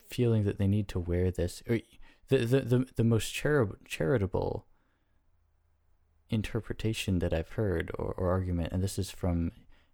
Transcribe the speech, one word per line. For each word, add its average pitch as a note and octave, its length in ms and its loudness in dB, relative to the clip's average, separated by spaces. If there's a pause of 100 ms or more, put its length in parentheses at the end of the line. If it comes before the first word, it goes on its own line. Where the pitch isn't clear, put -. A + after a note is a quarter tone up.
feeling A2+ 380 2
that G2+ 120 0
they G2+ 100 2
need G2+ 220 2
to F#2+ 100 -4
wear F2 320 0
this, F2 360 -4
or A#2 120 0 (500)
the, C3+ 80 6
the, B2 240 2
the, B2 340 2
the A#2+ 80 2
most A2+ 300 2
chari-, C#3 420 2 (100)
charitable A#2+ 800 -2 (1600)
interpretation G#2+ 920 -2
that E2+ 140 0
I've E2 160 -2
heard F2 480 -2
or, - 160 -4
or F#2 180 0
argument, F2+ 400 0
and F#2 100 -2
this F#2+ 160 -2
is F#2+ 140 -4
from E2+ 400 -2 (420)